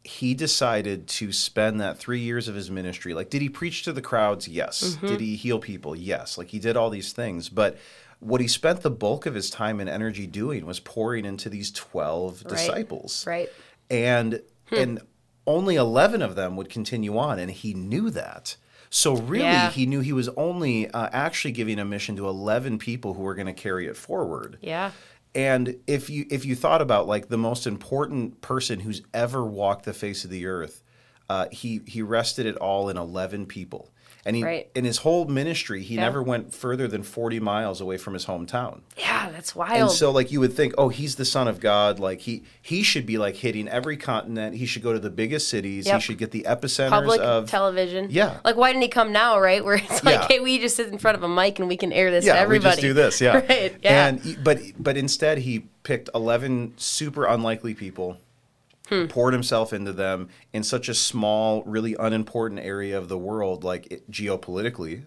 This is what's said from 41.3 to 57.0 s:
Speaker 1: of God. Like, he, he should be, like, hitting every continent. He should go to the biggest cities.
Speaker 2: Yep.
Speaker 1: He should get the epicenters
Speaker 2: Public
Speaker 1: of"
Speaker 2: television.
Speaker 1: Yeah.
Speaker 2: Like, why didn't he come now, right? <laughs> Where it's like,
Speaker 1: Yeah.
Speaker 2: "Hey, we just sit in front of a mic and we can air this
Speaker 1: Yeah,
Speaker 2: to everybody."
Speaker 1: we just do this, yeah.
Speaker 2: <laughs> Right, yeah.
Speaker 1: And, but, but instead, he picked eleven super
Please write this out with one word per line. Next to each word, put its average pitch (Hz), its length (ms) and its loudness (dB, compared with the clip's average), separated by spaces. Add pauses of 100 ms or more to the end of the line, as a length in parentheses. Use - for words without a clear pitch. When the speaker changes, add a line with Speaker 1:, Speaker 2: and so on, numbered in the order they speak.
Speaker 1:
of 95 100 -2
God. 104 400 4
Like, 95 220 -2
he, - 220 -8 (180)
he 190 220 -2
should 139 220 2
be, 110 120 0
like, 101 180 0
hitting 107 320 -2
every 139 300 -2
continent. 110 580 -4
He 123 100 -4
should 113 160 -4
go 117 120 0
to 110 60 0
the 101 100 -6
biggest 113 400 -2
cities. 98 380 -4
Speaker 2:
Yep. 196 80 4
Speaker 1:
He 104 60 0
should 110 180 -4
get 110 120 -4
the 110 160 -6
epicenters 131 440 0
Speaker 2:
Public 214 280 6
Speaker 1:
of" 113 300 2
Speaker 2:
television. 190 600 0
Speaker 1:
Yeah. 180 340 2
Speaker 2:
Like, 226 100 4
why 247 160 6
didn't 254 120 2
he 240 40 4
come 226 240 2
now, 214 300 6
right? 190 200 6
<laughs> - 40 -6
Where 202 100 4
it's - 300 0
like, 254 160 10
Speaker 1:
Yeah. - 80 2
Speaker 2:
"Hey, 262 100 8
we 262 180 2
just 233 200 0
sit 233 100 -2
in 202 120 -8
front 214 180 4
of 175 60 -4
a 175 40 0
mic 185 320 4
and 185 80 0
we 180 80 0
can 180 160 -2
air 185 180 6
this 175 140 6
Speaker 1:
Yeah, 190 120 8
Speaker 2:
to 175 40 8
everybody." 208 260 6
Speaker 1:
we 185 100 10
just 151 60 0
do 135 120 4
this, 135 260 6
yeah. 123 140 8
Speaker 2:
<laughs> 135 160 6
Right, 202 320 4
yeah. 139 260 8
Speaker 1:
And, 135 340 -2
but, 147 180 6 (200)
but 143 160 0
instead, 139 440 2
he 123 260 -2 (180)
picked 123 320 -2
eleven 120 640 0
super 147 480 -2